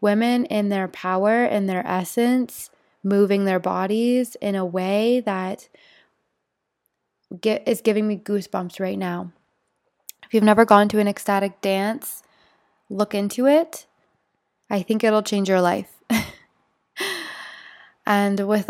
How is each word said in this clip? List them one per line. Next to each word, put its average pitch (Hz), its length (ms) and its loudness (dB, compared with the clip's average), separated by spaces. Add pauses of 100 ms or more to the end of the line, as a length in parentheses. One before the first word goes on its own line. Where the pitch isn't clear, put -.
women 233 440 2
in 208 220 -2
their 190 200 -2
power, 202 580 0
in 202 200 -2
their 185 200 -4
essence, 240 840 -2 (340)
moving 202 440 2
their 185 140 0
bodies 214 800 0
in 202 120 -2
a 185 120 -2
way 202 540 0
that 190 480 -6 (1700)
gi-, 220 240 -2
is 233 160 0
giving 214 260 0
me 208 120 -2
goosebumps 190 600 -6
right 196 180 -4
now. 180 340 -6 (920)
If - 100 -4
you've 214 80 4
never 214 240 6
gone 208 240 8
to 214 80 0
an 208 100 2
ecstatic 202 540 -4
dance, 202 600 -4 (680)
look 202 240 -4
into 202 320 -2
it. 320 400 2 (840)
I 196 140 -2
think 220 200 -2
it'll 214 200 2
change 196 260 -2
your 185 140 4
life. 190 480 -2
<laughs> 220 60 2 (1900)
And 202 440 0
with 208 220 2